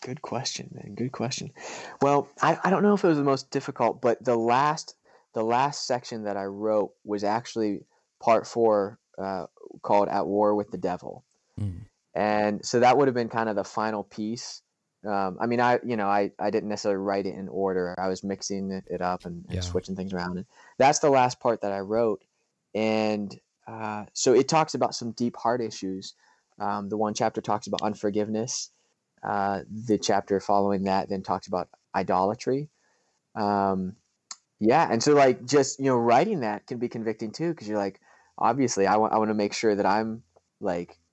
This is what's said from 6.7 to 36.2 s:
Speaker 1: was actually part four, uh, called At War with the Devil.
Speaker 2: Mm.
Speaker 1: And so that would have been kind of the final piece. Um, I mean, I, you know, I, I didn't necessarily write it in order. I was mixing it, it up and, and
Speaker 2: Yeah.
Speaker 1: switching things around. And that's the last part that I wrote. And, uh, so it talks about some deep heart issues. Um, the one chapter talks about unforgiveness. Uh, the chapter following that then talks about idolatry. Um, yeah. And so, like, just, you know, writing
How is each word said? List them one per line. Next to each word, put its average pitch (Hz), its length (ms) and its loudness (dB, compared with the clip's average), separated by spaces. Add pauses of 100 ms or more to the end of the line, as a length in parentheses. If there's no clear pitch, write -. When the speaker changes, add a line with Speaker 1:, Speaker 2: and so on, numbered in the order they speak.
Speaker 1:
was 104 180 -2
actually 107 580 -2 (400)
part 113 240 4
four, 110 540 2 (180)
uh, 95 280 -6 (360)
called 101 280 2
At 95 180 -2
War 104 280 2
with 104 160 -4
the - 60 -8
Devil. 90 460 -8 (360)
Speaker 2:
Mm. 95 220 -6 (340)
Speaker 1:
And 104 500 0
so 120 160 2
that 123 160 8
would 143 100 6
have 127 80 2
been 120 140 -2
kind 117 180 -2
of 107 80 -2
the 98 80 0
final 107 400 -4
piece. - 580 -10 (460)
Um, 98 320 -2
I - 60 -2
mean, 120 160 2
I, 120 240 4
you 120 100 -4
know, 101 120 -2
I, 101 300 2
I 101 120 -2
didn't 101 180 -2
necessarily 104 340 -2
write 98 240 -2
it 95 100 -8
in 95 120 -10
order. 92 500 -2
I 92 120 -2
was 92 160 -4
mixing 98 460 -6
it, 95 180 -8
it 87 120 -6
up 90 240 -2
and, 85 200 -12
and - 100 -8
Speaker 2:
Yeah. 92 60 -4
Speaker 1:
switching 90 340 -6
things 95 160 -8
around. 90 260 -4
And 95 80 -10 (320)
that's 135 220 4
the 156 100 4
last 127 300 4
part 117 220 0
that 101 100 -2
I 98 80 -2
wrote. 107 440 0 (520)
And, 107 640 -2 (280)
uh, 107 460 -10
so - 200 2
it 135 160 4
talks 156 240 2
about 123 220 -2
some 117 160 -8
deep 120 260 -4
heart 120 240 0
issues. 98 540 -8 (440)
Um, 101 300 -6
the 107 80 -4
one 107 160 0
chapter 113 260 -2
talks 107 280 -4
about 101 160 -4
unforgiveness. 107 880 -2 (500)
Uh, 101 480 0
the 110 280 0
chapter 98 420 0
following 101 460 2
that 95 240 0
then 98 120 -4
talks 95 260 -4
about 90 200 -4 (260)
idolatry. 101 760 0 (640)
Um, 98 600 0 (640)
yeah. 131 300 6
And 113 140 0
so, 147 100 6
like, 135 320 6
just, 135 340 4
you 135 60 -2
know, 131 120 4
writing 131 440 4